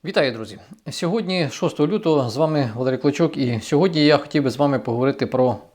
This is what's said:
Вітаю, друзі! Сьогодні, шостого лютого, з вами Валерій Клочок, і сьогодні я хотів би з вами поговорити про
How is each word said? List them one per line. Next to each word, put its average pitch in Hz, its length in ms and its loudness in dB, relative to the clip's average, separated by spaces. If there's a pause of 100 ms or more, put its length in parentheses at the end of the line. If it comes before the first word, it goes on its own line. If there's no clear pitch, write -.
Вітаю, 160 260 0
друзі! 107 260 -12 (320)
Сьогодні, 180 600 -2
шостого 151 360 -2
лютого, 156 420 2
з 110 60 -8
вами 147 380 0
Валерій 127 240 -2
Клочок, 147 380 0
і 120 240 0
сьогодні 156 460 2
я 147 120 6
хотів 147 240 -2
би 135 80 2
з 117 60 -8
вами 139 220 2
поговорити 127 480 0
про 127 300 0 (180)